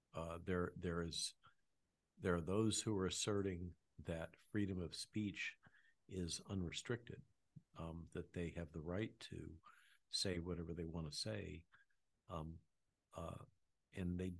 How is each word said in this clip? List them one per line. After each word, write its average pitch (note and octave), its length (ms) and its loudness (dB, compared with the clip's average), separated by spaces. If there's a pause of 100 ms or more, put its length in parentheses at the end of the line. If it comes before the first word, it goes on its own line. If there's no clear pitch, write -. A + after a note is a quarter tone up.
(160)
uh, E2 300 -4
there, F2+ 340 4
there E2+ 220 0
is, - 320 -2 (880)
there F#2 120 6
are E2+ 60 4
those G2+ 400 4
who G#2+ 160 2
are F#2 100 4
asserting F#2+ 640 2 (360)
that E2 240 -2 (200)
freedom G2 300 2
of E2 140 -2
speech - 600 -2 (540)
is F2+ 320 -2 (100)
unrestricted, G2 720 0 (580)
um, E2 260 -4 (100)
that E2+ 180 -4
they E2+ 240 0
have E2+ 160 -2
the E2 80 -6
right F2 320 0 (180)
to E2+ 60 -8 (760)
say F#2 280 2
whatever E2+ 340 0
they E2 140 -2
wanna D#2+ 260 -2
say, F2+ 500 -4 (680)
um, E2 240 -2 (640)
uh, - 280 -4 (520)
and F2+ 220 2
they F#2 220 0